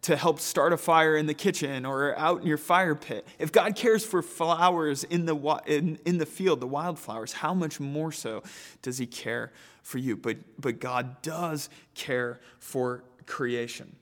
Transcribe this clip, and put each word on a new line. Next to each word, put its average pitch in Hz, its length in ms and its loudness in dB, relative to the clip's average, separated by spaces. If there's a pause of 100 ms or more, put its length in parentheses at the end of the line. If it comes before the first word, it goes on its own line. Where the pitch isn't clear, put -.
to 165 140 2
help 151 240 0
start 165 340 2
a 165 40 0
fire 160 380 6
in 151 120 2
the 151 60 0
kitchen 143 520 -2
or 135 320 0
out 170 240 2
in - 60 -2
your 156 100 2
fire 175 380 4
pit. - 320 -10 (100)
If 156 140 -4
God 202 240 4
cares 220 280 2
for 180 200 0
flowers 165 800 2
in 170 240 0
the 160 80 2
wa-, 147 320 0
in, 156 380 0
in 175 120 2
the 156 80 0
field, 170 340 0
the 123 60 -6
wildflowers, 135 680 -6
how 156 200 -2
much 170 260 -2
more 147 320 4
so 110 300 -6 (400)
does 127 160 -2
he 131 80 0
care 117 460 -4 (320)
for - 160 -6
you? 123 180 0
But, 113 200 -2 (220)
but 127 200 -2
God 127 420 -4
does 160 480 -4 (240)
care 123 460 -4 (180)
for 123 460 -4 (240)
creation. 120 760 -4